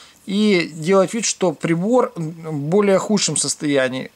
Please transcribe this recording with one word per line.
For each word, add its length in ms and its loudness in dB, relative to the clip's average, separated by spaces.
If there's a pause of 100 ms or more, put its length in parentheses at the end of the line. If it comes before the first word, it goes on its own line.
(240)
и 480 2
делать 400 2
вид, 140 -4
что 260 0
прибор 640 0
в 380 -8
более 440 2
худшем 380 0
состоянии. 800 -2